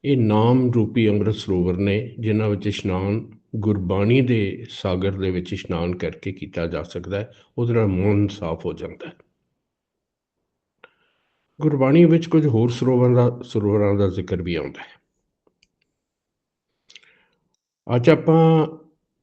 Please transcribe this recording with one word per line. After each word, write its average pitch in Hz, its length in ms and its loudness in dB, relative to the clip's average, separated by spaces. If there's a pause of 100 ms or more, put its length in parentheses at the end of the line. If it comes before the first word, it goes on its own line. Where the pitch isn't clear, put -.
ਇਹ 139 140 2
ਨਾਮ 117 540 4
ਰੂਪੀ 113 380 2
ਅੰਮ੍ਰਿਤ 104 260 0
ਸਰੋਵਰ 90 420 -2
ਨੇ, 101 420 -2
ਜਿਨ੍ਹਾਂ 107 300 -2
ਵਿੱਚ 101 180 -4
ਇਸ਼ਨਾਨ 101 640 -4 (240)
ਗੁਰਬਾਣੀ 101 680 0
ਦੇ 113 480 -2
ਸਾਗਰ 92 420 -4
ਦੇ 92 200 -4
ਵਿੱਚ 90 220 -6
ਇਸ਼ਨਾਨ 90 420 -6
ਕਰਕੇ 87 360 -8
ਕੀਤਾ 87 360 -8
ਜਾ 82 160 -6
ਸਕਦਾ 90 360 -8
ਹੈ। 110 120 -10 (260)
ਉਹਦੇ 120 160 -2
ਨਾਲ 113 140 2
ਮਨ 101 400 2
ਸਾਫ਼ 82 380 -8
ਹੋ 87 80 -4
ਜਾਂਦਾ - 340 -12
ਹੈ। - 60 -16 (2500)
ਗੁਰਬਾਣੀ 143 440 4
ਵਿੱਚ 165 220 2
ਕੁਝ 160 200 2
ਹੋਰ 117 220 2
ਸਰੋਵਰਾਂ 123 400 2
ਦਾ, 120 340 2
ਸਰੋਵਰਾਂ 104 520 0
ਦਾ 101 140 2
ਜ਼ਿਕਰ 90 320 -4
ਵੀ 87 140 -6
ਆਉਂਦਾ 69 260 -8
ਹੈ। - 120 -20 (3000)
ਅੱਜ 123 220 2
ਆਪਾਂ 160 580 4 (560)